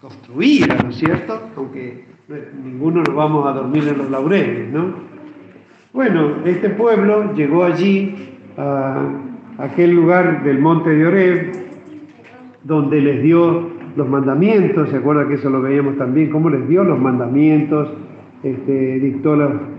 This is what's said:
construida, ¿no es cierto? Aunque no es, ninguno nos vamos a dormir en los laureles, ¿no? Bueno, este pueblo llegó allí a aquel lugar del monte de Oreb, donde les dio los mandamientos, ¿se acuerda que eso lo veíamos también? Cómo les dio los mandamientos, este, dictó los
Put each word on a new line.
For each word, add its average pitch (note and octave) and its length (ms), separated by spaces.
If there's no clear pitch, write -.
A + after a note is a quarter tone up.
construida, C3+ 760
¿no - 60
es - 60
cierto? A3 440
Aunque B2 480
no D3+ 80
es, D3 60
ninguno D3+ 380
nos C#3+ 120
vamos D3+ 300
a C#3 80
dormir C3+ 360
en C#3+ 100
los C3+ 100
laureles, C3+ 640
¿no? D#3 120
Bueno, E3 520
este F3+ 260
pueblo G#3 640
llegó D3+ 300
allí G3 500
a C#3 440
aquel F3 380
lugar E3+ 480
del C3+ 160
monte D#3+ 300
de D#3 160
Oreb, F3+ 460
donde D3 380
les C3+ 200
dio E3 480
los C3+ 120
mandamientos, D3 840
¿se C#3 80
acuerda C#3+ 280
que C#3+ 80
eso C#3 160
lo C3 100
veíamos C#3 360
también? C#3 340
Cómo D#3+ 200
les B2 180
dio F#3 160
los D3+ 160
mandamientos, C#3 880
este, C3 560
dictó C#3 340
los D3 160